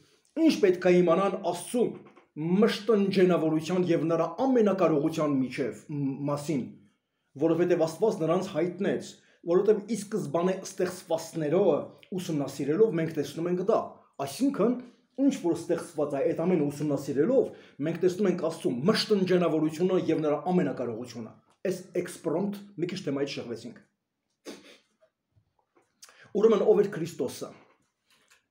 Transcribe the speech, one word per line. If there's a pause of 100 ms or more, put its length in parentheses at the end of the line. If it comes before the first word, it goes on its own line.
(380)
ինչ
պետք
է
իմանան
Աստծու (640)
մշտնջենավորության
և
նրա (100)
ամենակարողության
միջև,
մ-,
մասին, (760)
որովհետև
Աստված
նրանց
հայտնեց, (320)
որովհետև
ի
սկզբանե
ստեղծվածներով (400)
ուսումնասիրելով
մենք
տեսնում
ենք
դա, (380)
այսինքն (420)
ինչ
որ
ստեղծված
է,
այդ
ամենը
ուսումնասիրելով, (300)
մենք
տեսնում
ենք
Աստծու
մշտնջենավորությունը
և
նրա
ամենակարողությունը։ (320)
Այս (100)
էքսպրոմպտ (100)
մի
քիչ
թեմայից
շեղվեցինք։ (2500)
Ուրեմն
ով
էր
Քրիստոսը։ (1000)